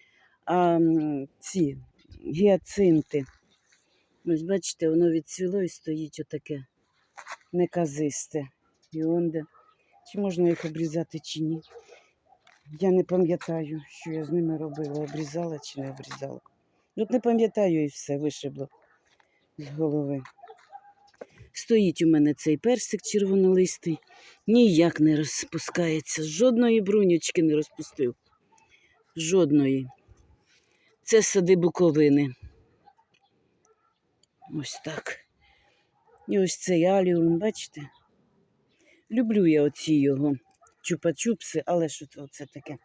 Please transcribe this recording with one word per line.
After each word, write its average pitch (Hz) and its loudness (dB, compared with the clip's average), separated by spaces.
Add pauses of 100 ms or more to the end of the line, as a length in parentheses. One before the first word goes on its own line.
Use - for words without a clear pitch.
(460)
А, 175 2
м, 151 0 (120)
ці 143 -4 (480)
гіацинти. 170 2 (1000)
Ось 160 0
бачите, 170 -2
воно 170 4
відцвіло 180 -4
і 175 -2
стоїть 156 -10
отаке 147 -10 (840)
неказисте. 156 -4 (440)
І 156 -6
онде... 165 -2 (680)
Чи 196 -8
можна 180 0
їх 170 -2
обрізати, 160 -6
чи - -10
ні? 156 -4 (1160)
Я 190 2
не 185 4
пам'ятаю, 165 -2
що - -12
я 156 -6
з 143 -8
ними 165 0
робила, 151 -6
обрізала 151 -8
чи - -14
не 135 -10
обрізала. 135 -14 (560)
От 214 -4
не 247 2
пам'ятаю 208 2
і 147 -2
все, 143 -6
вишибло 143 -6 (880)
з 147 -16
голови. 143 -4 (1300)
Стоїть 208 2
у 165 4
мене 147 4
цей 151 -2
персик 220 -2
червонолистий, 185 0 (500)
ніяк 185 6
не 156 4
розпускається, 156 -4
жодної 226 2
брунючки 185 2
не 156 2
розпустив. 151 -4 (1000)
Жодної. 147 2 (1160)
Це 220 4
сади 190 4
Буковини. 151 4 (2250)
Ось - -10
так. 151 -10 (1080)
І 202 0
ось 185 0
цей 170 2
аліум, 175 2
бачите? 208 -6 (1300)
Люблю 220 2
я 151 6
оці 147 -2
його 139 2 (480)
чупа-чупси, 170 -4
але 170 0
що - -14
це, - -20
оце 143 -16
таке 139 -16